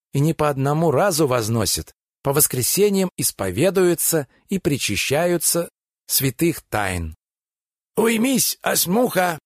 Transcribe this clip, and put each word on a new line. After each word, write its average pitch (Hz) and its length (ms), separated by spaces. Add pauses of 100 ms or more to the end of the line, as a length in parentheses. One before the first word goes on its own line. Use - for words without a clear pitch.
(120)
и 139 80
не 156 140
по 151 140
одному 143 420
разу 156 360
возносят, 113 680 (280)
по 139 100
воскресеньям 180 840
исповедуются 160 1120 (200)
и 196 100
причащаются 160 1080 (380)
святых 139 560
тайн». 90 520 (840)
«Уймись, 233 680
осьмуха!» 180 840